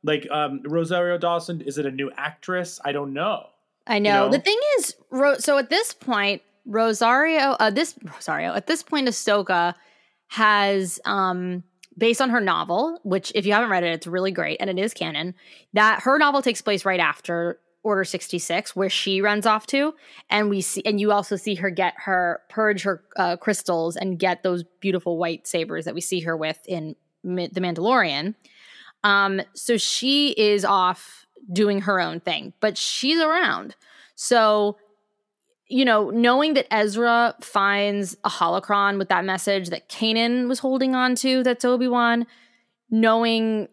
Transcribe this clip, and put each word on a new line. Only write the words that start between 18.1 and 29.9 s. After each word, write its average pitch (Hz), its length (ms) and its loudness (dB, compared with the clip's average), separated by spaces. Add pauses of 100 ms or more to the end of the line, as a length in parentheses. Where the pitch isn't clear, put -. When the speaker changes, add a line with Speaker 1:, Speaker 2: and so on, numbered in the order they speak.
Speaker 2:
where 185 140 0
she 190 320 -2
runs 208 240 0
off 220 220 2
to, 285 260 0 (360)
and 208 200 2
we 202 100 0
see, 185 240 -4
and 214 160 0
you 208 140 2
also 202 240 -2
see 208 180 -2
her 185 140 -4
get 175 300 -2
her, 180 500 -2
purge 208 340 0
her, 190 180 -4 (140)
uh, 175 220 0
crystals 170 580 -2
and 190 240 -4
get 180 240 0
those 180 200 0 (180)
beautiful 180 360 -2
white 165 300 -4
sabers 160 380 -4
that 160 100 -8
we 165 60 -8
see 185 200 -4
her 165 140 -2
with 156 320 -6
in 160 300 -8 (260)
Ma-, 180 260 -4
The 185 120 -6
Mandalorian. 180 760 0 (680)
Um, 196 360 4 (120)
so - 240 0
she 277 540 0